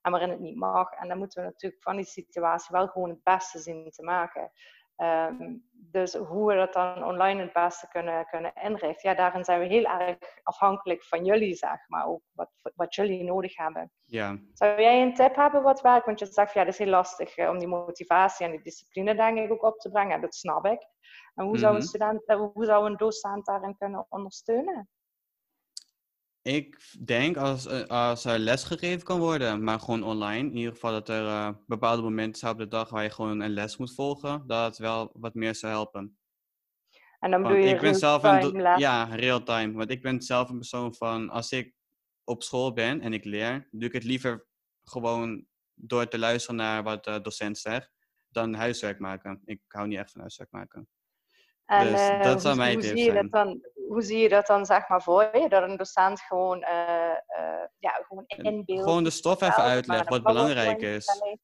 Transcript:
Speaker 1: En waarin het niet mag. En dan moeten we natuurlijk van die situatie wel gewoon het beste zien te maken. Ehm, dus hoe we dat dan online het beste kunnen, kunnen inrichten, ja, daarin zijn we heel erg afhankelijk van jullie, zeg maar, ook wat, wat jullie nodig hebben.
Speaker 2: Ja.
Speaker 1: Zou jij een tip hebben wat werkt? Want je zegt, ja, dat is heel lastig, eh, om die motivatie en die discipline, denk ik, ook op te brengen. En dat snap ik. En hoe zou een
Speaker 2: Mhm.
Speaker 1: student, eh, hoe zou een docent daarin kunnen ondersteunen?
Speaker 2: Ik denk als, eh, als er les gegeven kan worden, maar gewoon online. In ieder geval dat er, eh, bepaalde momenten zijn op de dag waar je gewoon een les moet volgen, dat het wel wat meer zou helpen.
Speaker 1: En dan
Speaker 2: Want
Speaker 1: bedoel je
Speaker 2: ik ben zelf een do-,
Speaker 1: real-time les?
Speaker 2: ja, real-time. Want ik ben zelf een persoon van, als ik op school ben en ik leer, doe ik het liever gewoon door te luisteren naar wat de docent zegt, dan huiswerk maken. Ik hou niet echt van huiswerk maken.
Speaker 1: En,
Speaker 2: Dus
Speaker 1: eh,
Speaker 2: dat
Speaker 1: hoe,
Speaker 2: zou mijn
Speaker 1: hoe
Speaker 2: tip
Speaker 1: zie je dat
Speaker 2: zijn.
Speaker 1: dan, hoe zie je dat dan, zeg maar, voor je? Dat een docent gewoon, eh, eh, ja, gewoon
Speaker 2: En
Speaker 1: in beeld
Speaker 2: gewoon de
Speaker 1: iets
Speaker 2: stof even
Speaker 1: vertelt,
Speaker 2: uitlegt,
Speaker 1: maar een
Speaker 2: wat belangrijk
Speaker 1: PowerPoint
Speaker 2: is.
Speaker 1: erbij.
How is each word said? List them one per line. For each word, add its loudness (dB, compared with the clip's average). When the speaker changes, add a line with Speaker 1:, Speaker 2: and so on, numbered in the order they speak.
Speaker 1:
En -2
waarin 0
het -8
niet -12
mag. 0
En -12
dan -6
moeten -10
we -8
natuurlijk -12
van -6
die -6
situatie -4
wel 2
gewoon -6
het -14
beste 0
zien -14
te -20
maken. -4
Ehm, -2
dus -4
hoe -2
we 4
dat 2
dan -2
online 0
het -8
beste 0
kunnen, -4
kunnen -8
inrichten, -4
ja, 0
daarin 0
zijn 2
we -2
heel 4
erg -2
afhankelijk 0
van -4
jullie, 4
zeg -8
maar, -4
ook -6
wat, -10
wat -4
jullie -2
nodig -4
hebben. -8
Speaker 2:
Ja. -6
Speaker 1:
Zou 2
jij 8
een 2
tip 6
hebben 6
wat 6
werkt? 6
Want -2
je -6
zegt, 2
ja, 4
dat -2
is -6
heel 0
lastig, 2
eh, 0
om 0
die -4
motivatie 0
en -4
die -10
discipline, -4
denk 2
ik, -2
ook -4
op 2
te -12
brengen. 0
En -2
dat -6
snap -2
ik. 0
En -6
hoe 0
zou 6
een 2
Speaker 2:
Mhm. -4
Speaker 1:
student, -2
eh, 4
hoe -4
zou 4
een -4
docent -4
daarin -6
kunnen -8
ondersteunen? -6
Speaker 2:
Ik -6
denk 2
als, -2
eh, -6
als 0
er 0
les 0
gegeven -6
kan -2
worden, -2
maar -2
gewoon -4
online. -4
In -8
ieder -4
geval -6
dat -6
er, -2
eh, -4
bepaalde 0
momenten -4
zijn -4
op -6
de -8
dag -4
waar -4
je -4
gewoon -6
een -4
les -6
moet -10
volgen, -6
dat 0
het -8
wel -4
wat -12
meer -4
zou -8
helpen. -8
Speaker 1:
En -2
dan 4
Speaker 2:
Want 4
Speaker 1:
bedoel 8
je 6
Speaker 2:
ik 0
ben 4
zelf 4
een 8
do-, 10
Speaker 1:
real-time 0
les? 6
Speaker 2:
ja, 4
real-time. 0
Want -6
ik -8
ben -4
zelf 0
een -10
persoon -8
van, -4
als -6
ik -8
op -6
school -2
ben -2
en -6
ik -6
leer, -6
doe -8
ik -8
het -6
liever -4
gewoon -4
door -2
te -6
luisteren 0
naar -2
wat -6
de -6
docent -8
zegt, -6
dan -4
huiswerk -4
maken. -10
Ik -12
hou -8
niet -6
echt -12
van -20
huiswerk -18
maken. -16
Speaker 1:
En, 4
Speaker 2:
Dus 4
Speaker 1:
eh, 4
Speaker 2:
dat 6
Speaker 1:
hoe, 2
Speaker 2:
zou 2
mijn 4
Speaker 1:
hoe 0
Speaker 2:
tip -2
Speaker 1:
zie 2
je 6
dat 2
Speaker 2:
zijn. -
Speaker 1:
dan, 2
hoe -2
zie -2
je 6
dat 6
dan, 4
zeg 4
maar, 4
voor 6
je? 4
Dat 6
een -4
docent 0
gewoon, -2
eh, 0
eh, -6
ja, -2
gewoon -14
Speaker 2:
En -12
Speaker 1:
in -4
beeld -4
Speaker 2:
gewoon 2
de 2
Speaker 1:
iets -4
Speaker 2:
stof 2
even 0
Speaker 1:
vertelt, 4
Speaker 2:
uitlegt, 2
Speaker 1:
maar 0
een 0
Speaker 2:
wat 6
belangrijk 2
Speaker 1:
PowerPoint -2
Speaker 2:
is. -6
Speaker 1:
erbij. -2